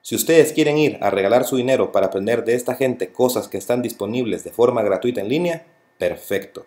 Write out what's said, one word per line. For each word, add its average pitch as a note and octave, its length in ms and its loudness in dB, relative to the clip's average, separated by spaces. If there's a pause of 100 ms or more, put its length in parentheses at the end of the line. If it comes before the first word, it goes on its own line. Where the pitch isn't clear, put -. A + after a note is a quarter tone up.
Si - 140 -8
ustedes D#3+ 360 4
quieren D3+ 260 2
ir D3+ 220 2
a G2+ 120 0
regalar G2 340 2
su C#3 100 -4
dinero B2 380 0
para F#2+ 140 2
aprender A2 360 -2
de A2+ 120 2
esta B2 200 -4
gente B2 380 -2
cosas A#2+ 340 0
que G2 120 -8
están B2 220 -2
disponibles G#2+ 640 -4
de - 80 -14
forma A#2+ 300 2
gratuita G#2 400 0
en G#2 80 -6
línea, E3 360 -2 (320)
perfecto. - 680 -6